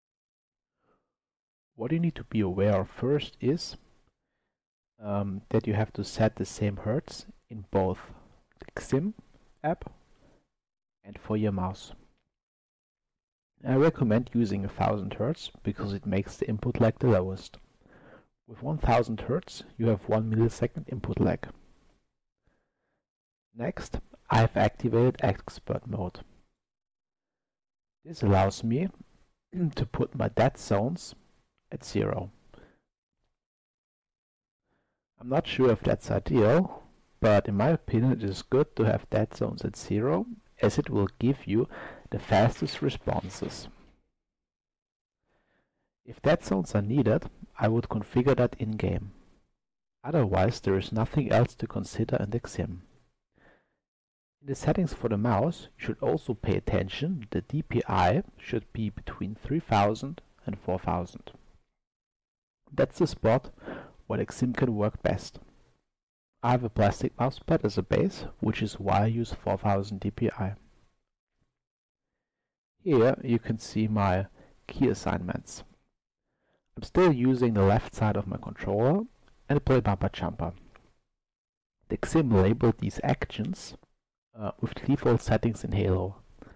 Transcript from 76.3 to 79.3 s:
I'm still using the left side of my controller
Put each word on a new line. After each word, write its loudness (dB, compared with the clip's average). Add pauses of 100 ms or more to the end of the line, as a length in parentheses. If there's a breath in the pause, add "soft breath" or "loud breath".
I'm -12
still 4
using 4
the 6
left 4
side 2
of -2
my -4
controller 0 (440)